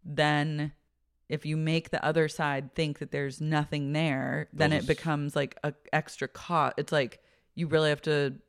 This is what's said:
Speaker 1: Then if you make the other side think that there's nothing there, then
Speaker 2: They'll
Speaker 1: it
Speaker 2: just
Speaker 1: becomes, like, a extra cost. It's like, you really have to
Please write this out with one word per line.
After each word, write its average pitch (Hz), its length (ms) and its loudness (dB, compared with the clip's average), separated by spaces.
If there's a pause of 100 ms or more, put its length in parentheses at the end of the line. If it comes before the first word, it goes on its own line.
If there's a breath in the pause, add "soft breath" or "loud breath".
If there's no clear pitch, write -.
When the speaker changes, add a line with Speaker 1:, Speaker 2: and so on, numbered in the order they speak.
Speaker 1:
Then 151 680 0 (560)
if 151 180 -4
you 151 100 -2
make 160 340 0
the - 140 -2
other 156 240 4
side 143 460 -2
think 151 260 0
that 143 100 -8
there's 139 300 -4
nothing 147 520 0
there, 147 600 0
then 151 180 2
Speaker 2:
They'll 151 80 2
Speaker 1:
it - 40 0
Speaker 2:
just 131 60 -6
Speaker 1:
becomes, 147 460 -2
like, 139 300 -2
a 147 100 -2 (180)
extra - 360 -2
cost. 151 500 0
It's 147 140 -4
like, 139 280 0 (340 soft breath)
you 165 120 -2
really 156 220 4
have 147 140 0
to 143 320 0 (140)